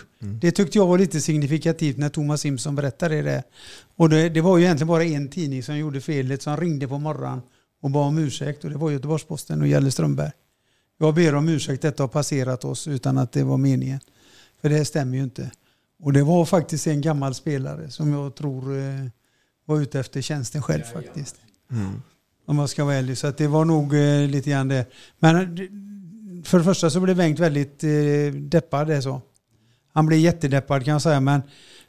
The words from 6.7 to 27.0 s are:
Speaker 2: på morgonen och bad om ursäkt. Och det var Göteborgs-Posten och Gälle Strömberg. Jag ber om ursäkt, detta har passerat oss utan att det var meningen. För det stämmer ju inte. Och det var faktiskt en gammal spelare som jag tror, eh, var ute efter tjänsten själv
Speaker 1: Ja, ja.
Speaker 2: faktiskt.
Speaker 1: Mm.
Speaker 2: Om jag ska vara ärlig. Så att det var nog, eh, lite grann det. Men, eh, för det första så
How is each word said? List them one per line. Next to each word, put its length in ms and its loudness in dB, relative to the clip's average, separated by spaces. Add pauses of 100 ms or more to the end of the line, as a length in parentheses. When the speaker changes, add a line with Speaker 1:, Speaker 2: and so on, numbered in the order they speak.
Speaker 2:
på 100 -6
morgonen 440 -6 (400)
och 80 -2
bad 160 2
om 120 0
ursäkt. 460 -4
Och 60 -6
det 60 -8
var 140 -2
Göteborgs-Posten 720 -4
och 80 2
Gälle 220 4
Strömberg. 400 -2 (680)
Jag 160 2
ber 200 4
om 140 2
ursäkt, 340 -2
detta 200 -2
har 60 0
passerat 560 -2
oss 240 -8
utan 300 -2
att 140 -2
det 120 0
var 120 0
meningen. 440 0 (600)
För 80 0
det 160 2
stämmer 320 -2
ju 60 -2
inte. 280 -8 (520)
Och 100 2
det 100 8
var 220 4
faktiskt 420 0
en 140 0
gammal 340 0
spelare 560 -6
som 220 0
jag 220 -4
tror, 440 -6
eh, 280 -6 (580)
var 160 0
ute 200 -2
efter 220 -6
tjänsten 400 -6
själv 220 -2
Speaker 1:
Ja, 100 -16
ja. 80 -10
Speaker 2:
faktiskt. 340 -12 (340)
Speaker 1:
Mm. 320 -6 (440)
Speaker 2:
Om 120 0
jag 100 0
ska 160 -4
vara 100 0
ärlig. 240 -4
Så 80 -6
att 120 -6
det 80 2
var 180 4
nog, 300 2
eh, 340 4
lite 220 -2
grann 180 0
det. 180 0 (320)
Men, 180 6
eh, 60 2 (1040)
för 140 4
det 60 2
första 260 2
så 100 0